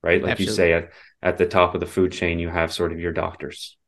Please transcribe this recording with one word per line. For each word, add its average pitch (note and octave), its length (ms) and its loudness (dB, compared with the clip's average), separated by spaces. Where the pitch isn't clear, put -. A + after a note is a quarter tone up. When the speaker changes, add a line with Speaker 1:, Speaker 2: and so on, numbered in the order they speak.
Speaker 1:
right? E2+ 220 2
Like A2+ 160 -2
you G2 80 2
Speaker 2:
Absolutely. G#2+ 80 -2
Speaker 1:
say, F2 180 4
at, E2+ 180 -2
at F2+ 160 0
the F2+ 80 4
top F2+ 280 4
of F2 80 -2
the F2 60 -4
food F#2 260 0
chain, E2+ 260 -2
you E2+ 100 -4
have E2 220 0
sort E2+ 220 -2
of E2+ 60 -10
your E2+ 120 -4
doctors - 680 -8